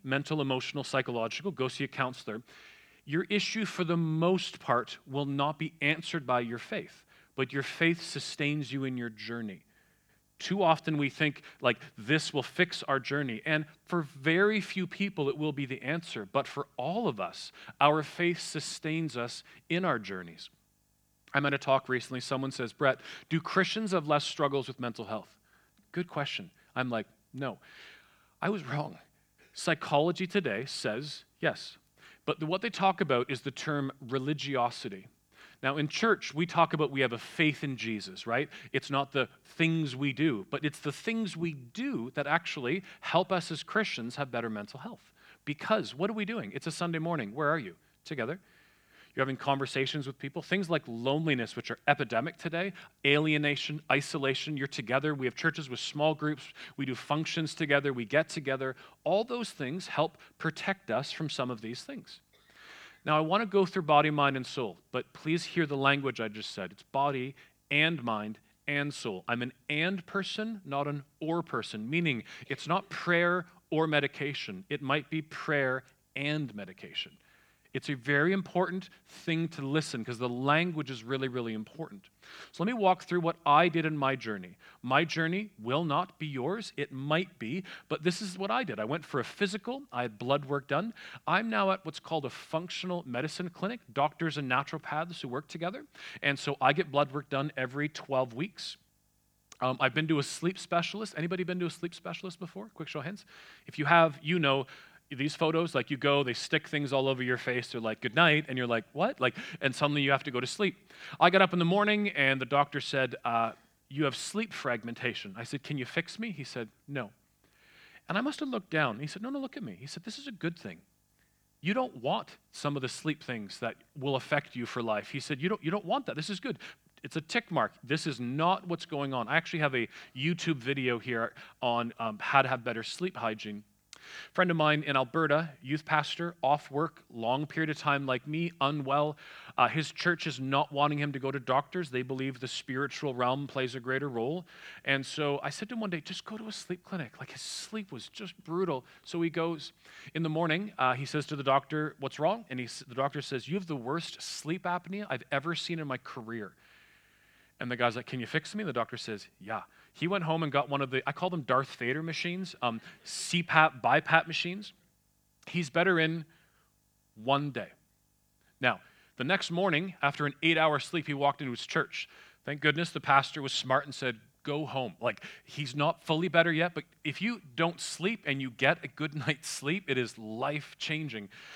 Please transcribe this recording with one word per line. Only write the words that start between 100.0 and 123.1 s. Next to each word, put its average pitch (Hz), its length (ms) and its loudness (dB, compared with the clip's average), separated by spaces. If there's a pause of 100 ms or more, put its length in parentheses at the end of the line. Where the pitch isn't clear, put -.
to 156 100 4
a 143 60 2
sleep - 340 -4
specialist. 190 580 -4
Anybody 175 280 -2
been 180 160 -4
to 175 60 0
a 165 40 -2
sleep - 240 -8
specialist 175 460 -10
before? 190 300 -12
Quick - 180 -10
show - 100 -8
of 139 60 -8
hands. 196 200 -10 (440)
If - 100 -12
you 147 60 0
have, 160 360 6
you 170 200 2
know 135 260 4 (460)
these 139 220 -2
photos, 165 400 2
like, 123 160 0
you 147 60 -2
go, 143 260 4
they 127 100 -2
stick - 360 -2
things 143 240 -2
all 135 160 2
over 131 120 0
your 127 160 0
face. 123 360 -2
They're 123 80 -4
like, 110 200 -4
"Good 110 140 -4
night." 156 320 6
And 131 100 -4
you're 123 120 -2
like, 113 240 2
"What?" 190 260 0
Like, 127 160 2 (260)
and 135 140 2
suddenly 147 280 2
you 139 100 4
have 135 100 4
to 143 80 -6
go 123 80 -2
to 127 80 -2
sleep. - 460 -4 (260)
I 170 120 10
got 190 120 8
up 180 100 6
in 180 60 4
the 175 60 6
morning 208 460 4
and 135 300 4
the 131 60 -2
doctor 143 340 4
said, 131 440 0
uh, 113 300 2 (340)
"You 143 160 0
have 135 100 2
sleep - 380 -4
fragmentation." 120 840 -4
I 117 60 -8
said, 135 220 -6
"Can 147 140 -4
you 123 60 -4
fix - 360 -4
me?" 226 100 -6
He 139 140 -10
said, 117 240 -8 (180)
"No." 127 240 -6 (1000)
And 170 80 -2
I 214 40 2
must 285 180 -2
have 277 120 -4
looked 220 200 -6
down. 131 300 2
He 147 80 -6
said, 190 120 -10
"No, 233 100 -6
no, 277 100 -4
look 269 160 -8
at 254 80 -10
me." 107 100 -8
He 113 140 -14
said, 175 160 -12
"This 226 120 -10
is 277 120 -12
a 262 40 -10
good 170 240 -4
thing. - 240 -12 (800)
You 185 140 0
don't 254 220 -2
want 139 420 -2 (140)
some 143 240 -2
of 135 60 -2
the 127 60 -2
sleep 151 320 -4